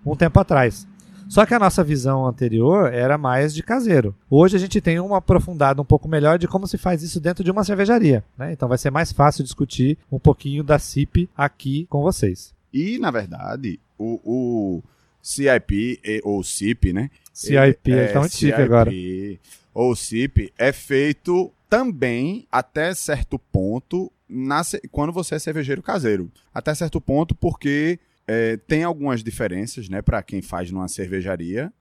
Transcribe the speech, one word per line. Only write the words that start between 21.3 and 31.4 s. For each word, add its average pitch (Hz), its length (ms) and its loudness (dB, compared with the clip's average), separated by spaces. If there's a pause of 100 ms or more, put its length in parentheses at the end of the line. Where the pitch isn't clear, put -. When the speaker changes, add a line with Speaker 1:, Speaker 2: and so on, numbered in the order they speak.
Speaker 2:
também, 165 840 -2
até 156 420 -2
certo - 460 -4
ponto, 113 720 -4 (180)
na 135 340 -2
ce-, - 160 -8 (120)
quando 147 200 -2
você 170 240 -6
é 156 40 -4
cervejeiro 147 420 -6
caseiro. 104 500 -2 (220)
Até - 200 -4
certo 156 280 -4
ponto, 151 340 0
porque, 156 640 -2 (280)
é, 113 280 -2
tem 156 280 -2
algumas 139 400 -4
diferenças, 110 680 -8
né, 95 120 -6
pra 110 200 -2
quem 98 220 -8
faz 87 280 -8
numa 92 160 -6
cervejaria 95 920 -8